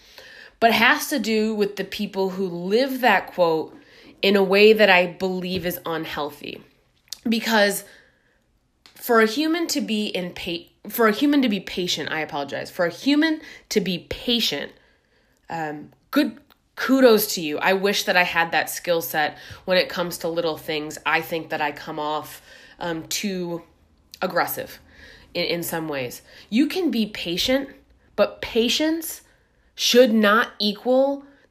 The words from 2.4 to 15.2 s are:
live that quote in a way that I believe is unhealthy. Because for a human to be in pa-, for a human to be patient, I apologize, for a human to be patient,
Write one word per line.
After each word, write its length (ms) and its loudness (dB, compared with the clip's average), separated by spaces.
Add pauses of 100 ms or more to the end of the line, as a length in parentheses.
live 540 -2
that 260 2
quote 500 0 (460)
in 140 4
a 60 6
way 300 8
that 160 6
I 180 6
believe 600 -4
is 180 -6
unhealthy. 760 -8 (680)
Because 560 2 (1080)
for 260 2
a 60 6
human 420 0
to 120 -2
be 260 -2
in 260 -6
pa-, 360 -10 (200)
for 200 2
a 40 4
human 300 2
to 60 2
be 120 0
patient, 500 -6
I 100 -4
apologize, 500 -6
for 160 0
a 40 0
human 500 2 (300)
to 100 2
be 300 -4
patient, 640 -4 (760)